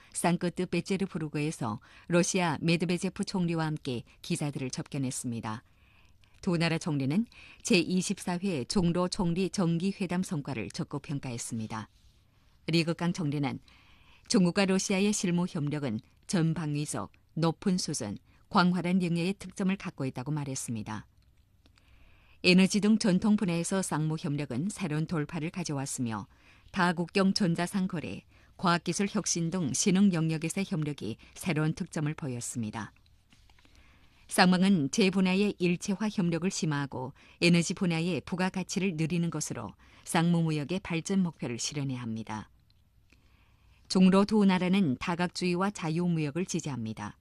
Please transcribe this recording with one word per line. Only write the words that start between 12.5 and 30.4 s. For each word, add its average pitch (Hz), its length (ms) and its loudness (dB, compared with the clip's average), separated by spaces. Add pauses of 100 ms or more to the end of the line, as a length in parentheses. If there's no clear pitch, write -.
리그강 170 440 2
총리는 143 480 -2 (720)
중국과 190 380 4
러시아의 190 440 2
실무 175 380 0
협력은 143 500 -2 (280)
전방위적, 151 840 0 (220)
높은 165 440 2
수준, - 400 -6 (320)
광활한 180 540 4
영역의 170 360 0
특점을 190 360 -4
갖고 156 300 -8
있다고 131 260 -6
말했습니다. 123 760 -6 (1400)
에너지 185 360 6
등 214 180 4
전통 208 380 4
분야에서 180 460 0
쌍무 156 380 -2
협력은 147 500 -4
새로운 156 360 -4
돌파를 156 440 -4
가져왔으며 135 800 -6 (440)
다국경 180 600 2
전자상 175 540 0
거래, 147 360 -8 (340)
과학기술 175 520 0
혁신 170 400 -2
등 170 240 -2
신흥 190 400 4
영역에서의 160 540 -2